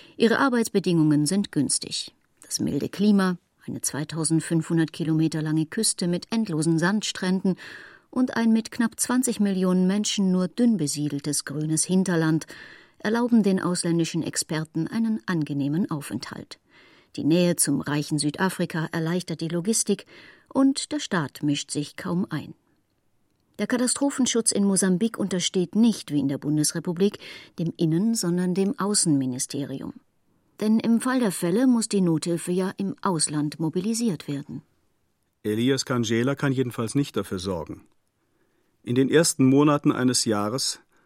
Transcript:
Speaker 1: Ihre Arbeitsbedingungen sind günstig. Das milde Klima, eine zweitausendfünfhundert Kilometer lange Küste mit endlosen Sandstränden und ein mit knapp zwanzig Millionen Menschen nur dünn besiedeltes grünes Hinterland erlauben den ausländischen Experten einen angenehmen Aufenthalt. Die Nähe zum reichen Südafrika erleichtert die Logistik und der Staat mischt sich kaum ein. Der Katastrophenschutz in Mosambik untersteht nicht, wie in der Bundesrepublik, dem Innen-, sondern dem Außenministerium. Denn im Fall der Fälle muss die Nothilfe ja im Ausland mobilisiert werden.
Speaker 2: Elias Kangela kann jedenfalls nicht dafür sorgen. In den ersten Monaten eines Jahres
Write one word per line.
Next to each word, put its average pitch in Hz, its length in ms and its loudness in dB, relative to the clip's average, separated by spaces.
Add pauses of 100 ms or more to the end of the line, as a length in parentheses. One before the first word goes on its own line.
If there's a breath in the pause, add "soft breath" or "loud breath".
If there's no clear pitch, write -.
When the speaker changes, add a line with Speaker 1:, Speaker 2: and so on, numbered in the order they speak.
(180 loud breath)
Speaker 1:
Ihre 226 220 4
Arbeitsbedingungen 170 880 2
sind 196 240 -2
günstig. - 640 -4 (280)
Das - 160 -8
milde - 300 -4
Klima, 190 480 2 (300)
eine - 140 -8
zweitausendfünfhundert 160 1120 0
Kilometer 160 480 0
lange 156 240 0
Küste - 420 -2
mit 175 240 -4
endlosen 165 460 0
Sandstränden 185 800 0 (560 loud breath)
und 254 260 -2
ein 226 160 4
mit 220 160 0
knapp 226 300 -2
zwanzig 254 400 0
Millionen 185 480 2
Menschen 202 440 0
nur 185 160 2
dünn 233 300 2
besiedeltes 147 680 -4
grünes 156 380 -2
Hinterland 170 600 2 (540 loud breath)
erlauben 233 440 2
den 190 160 2
ausländischen 170 640 0
Experten 160 640 -4
einen 226 380 -2
angenehmen 147 640 -2
Aufenthalt. - 720 -10 (560 soft breath)
Die - 80 -4
Nähe 175 320 4
zum - 260 0
reichen 147 380 -2
Südafrika 160 720 -2
erleichtert 165 500 -4
die 165 60 -4
Logistik 180 580 -2 (480 loud breath)
und 269 380 2
der 302 80 -4
Staat - 420 -4
mischt 147 300 -2
sich - 240 -6
kaum 180 340 -4
ein. - 240 -8 (1040)
Der 208 100 -2
Katastrophenschutz 247 840 0
in 196 140 2
Mosambik 190 520 2
untersteht 180 580 -2
nicht, 220 360 2
wie 147 80 2
in 139 80 2
der 139 100 -2
Bundesrepublik, 165 840 0 (380 loud breath)
dem 165 200 -2
Innen-, 175 360 2
sondern 180 400 0
dem 196 240 0
Außenministerium. 139 1160 -2 (680)
Denn 214 180 4
im 226 220 2
Fall 254 180 0
der 208 140 2
Fälle 196 340 0
muss 233 220 2
die 202 120 2
Nothilfe 170 500 0
ja 185 260 -2
im 196 240 -4
Ausland 151 580 -2
mobilisiert 185 720 -2
werden. 143 320 -8 (840)
Speaker 2:
Elias 120 420 0
Kangela 120 500 0
kann 139 180 0
jedenfalls 123 420 -4
nicht 139 220 -2
dafür 98 220 -4
sorgen. 85 440 -8 (960)
In 127 140 -4
den 135 140 4
ersten 151 360 4
Monaten 143 460 6
eines 127 340 0
Jahres 107 540 -2 (260)